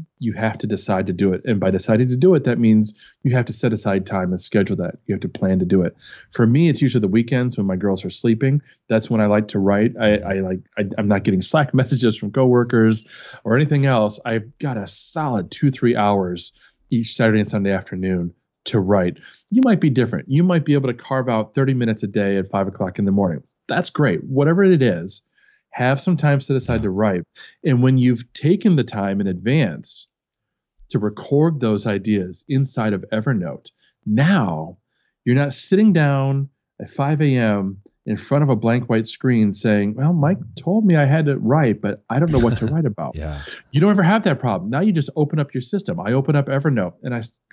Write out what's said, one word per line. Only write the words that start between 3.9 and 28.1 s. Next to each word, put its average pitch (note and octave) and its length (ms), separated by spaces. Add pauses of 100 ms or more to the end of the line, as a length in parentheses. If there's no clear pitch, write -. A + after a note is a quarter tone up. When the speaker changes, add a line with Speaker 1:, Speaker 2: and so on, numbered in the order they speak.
Speaker 1:
time F#2 260
and F#2 100
schedule G2+ 360
that. F2 200 (100)
You G#2 60
have F#2+ 80
to F#2 80
plan F#2+ 300
to F2+ 60
do F#2 160
it. E2+ 140 (360)
For A#2 140
me, D3 220
it's D3 140
usually C3 180
the G#2 80
weekends A#2+ 500
when G2+ 80
my F#2+ 120
girls F#2+ 260
are F2+ 60
sleeping. C3+ 520 (280)
That's A2+ 200
when A2 120
I G#2 60
like G#2 220
to G2+ 100
write. G2+ 380
I, G#2+ 200
I G2+ 240
like, F#2 180 (180)
I, G#2+ 60 (140)
I'm G#2 100
not G2 160
getting F#2+ 180
Slack D3 320
<laughs> - 0
messages B2 440
from G#2 140
coworkers A#2 720 (400)
or A2 100
anything C#3+ 300
else. A2 400
I've A2+ 340
got C3+ 180
a G2 100
solid B2 640
two, C#3+ 220
three A#2+ 240
hours G2 560 (380)
each A#2 260
Saturday A2 240
and G2+ 80
Sunday G2 240
afternoon F#2 640 (320)
to A2+ 140
write. F#2 400 (320)
You A#3 120
might A3 160
be D#3+ 100
different. A#2+ 400
You D3+ 140
might F3 220
be D3 80
able C3+ 160
to A#2 40
carve B2+ 360
out A2 240
thirty C3+ 200
minutes A#2 300
a G#2 40
day G2 300
at F#2+ 140
five G2 160
o'clock F#2+ 320
in G2+ 60
the G2 60
morning. F#2 300 (260)
That's E3 220
great. C3+ 360
Whatever D3 380
it F#3 180
is, F#2+ 400 (480)
have C3 300
some F3+ 180
time C#3+ 240
set C3+ 140
aside B2 200
Speaker 2:
Yeah. A2 80
Speaker 1:
to G#2 80
write. F#2+ 320 (400)
And B2+ 200
when C3 140
you've B2 360